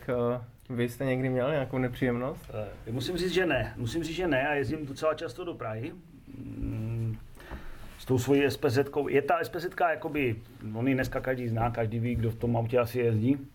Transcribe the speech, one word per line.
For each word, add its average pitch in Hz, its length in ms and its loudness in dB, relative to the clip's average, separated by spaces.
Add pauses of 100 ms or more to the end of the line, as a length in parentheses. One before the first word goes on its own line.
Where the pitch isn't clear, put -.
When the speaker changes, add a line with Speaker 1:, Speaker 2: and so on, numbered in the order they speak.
Speaker 1:
eh, 123 320 2 (280)
vy 120 200 0
jste 127 160 -4
někdy 131 240 2
měl 127 220 2
nějakou 135 260 0
nepříjemnost? 127 760 0 (360)
Speaker 2:
Eh, 113 40 -8
musím 131 260 -2
říct, 180 160 0
že 185 120 4
ne. 127 320 2
Musím 123 260 -2
říct, 156 120 -4
že 180 120 0
ne 135 200 4
a 151 60 2
jezdím 143 320 0
docela 147 280 0
často 165 320 -6
do 170 80 -6
Prahy. 117 380 -6 (460)
Mm, 113 800 -4 (840)
s - 60 -14
tou 127 140 4
svojí 139 240 6
S 135 140 2
P 147 120 2
Z 139 200 2
kou. 147 180 -2
Je 139 140 4
ta 165 180 2
S 160 100 -4
P 175 100 -6
Z 165 160 -4
ka 175 160 4
jakoby, 147 440 0 (380)
on 113 140 0
ji 135 60 4
dneska 127 260 0
každý 123 280 -2
zná, 113 240 2
každý 117 280 0
ví, 120 160 0
kdo 117 160 2
v 113 40 -4
tom 120 220 2
autě 117 220 2
asi 120 200 2
jezdí. 117 380 4 (180)